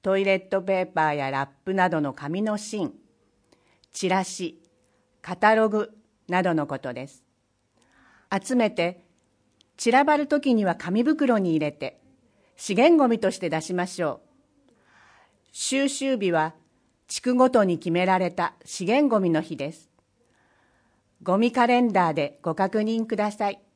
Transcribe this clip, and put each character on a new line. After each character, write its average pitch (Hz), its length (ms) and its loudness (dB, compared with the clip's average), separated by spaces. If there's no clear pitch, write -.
ト 196 140 0
イ 196 80 0
レ 196 120 2
ッ 190 120 -8
ト 190 140 -2
ペ 185 200 0
ー 180 40 -2
パ 156 220 0
ー 147 80 -2
や 135 140 -4
ラ 139 160 -4
ッ - 20 -20
プ 190 100 -4
な 185 160 2
ど 160 100 -2
の 139 120 -2
紙 160 300 -6
の 214 140 -2
芯、 202 360 -8
チ 190 160 -6
ラ 185 160 0
シ、 - 360 -10
カ 180 160 -10
タ 220 180 4
ロ 220 140 4
グ 214 240 -4
な 180 140 0
ど 175 120 0
の 147 120 -2
こ 143 120 -8
と 127 140 -10
で 127 160 -12
す。 - 140 -20
集 196 240 -2
め 226 160 4
て、 175 340 -4
散 233 160 0
ら 269 120 6
ば 302 120 4
る 294 100 -2
時 294 280 2
に 214 100 2
は 185 100 0
紙 190 280 -2
袋 247 360 2
に 185 120 0
入 160 80 2
れ 147 140 -2
て、 - 280 -12
資 - 180 -6
源 302 220 6
ゴ 269 120 4
ミ 226 100 0
と 226 120 0
し - 80 -12
て 170 120 -6
出 160 100 -2
し 180 140 -8
ま 180 120 -2
し 180 160 -8
ょ 147 220 -4
う。 - 480 -20
収 277 360 -2
集 269 300 -2
日 185 140 0
は 160 220 0
地 - 140 -10
区 247 140 -2
ご 254 160 6
と 233 120 4
に 175 160 0
決 170 120 -6
め 180 160 2
ら 185 120 2
れ 180 120 -2
た 175 240 -4
資 - 200 -10
源 262 240 2
ゴ 220 120 2
ミ 180 100 0
の 156 120 0
日 160 140 -10
で 143 160 -8
す。 - 180 -20
ゴ 185 160 2
ミ 233 140 2
カ 240 140 2
レ 247 140 4
ン 233 120 2
ダ 180 180 2
ー 151 40 -4
で 143 280 -4
ご 160 120 -4
確 190 240 -2
認 220 280 -2
く 226 100 -6
だ 208 140 -2
さ 208 200 -4
い。 - 100 -14